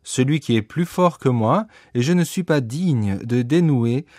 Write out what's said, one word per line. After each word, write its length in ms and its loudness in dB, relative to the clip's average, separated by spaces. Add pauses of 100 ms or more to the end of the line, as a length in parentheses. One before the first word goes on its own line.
celui 360 0
qui 160 -2
est 60 2
plus 240 -4
fort 340 0
que 80 0
moi, 400 0 (260)
et 80 0
je 120 2
ne 100 2
suis 200 -6
pas 180 0
digne 560 -2
de 240 -2
dénouer 640 2 (140)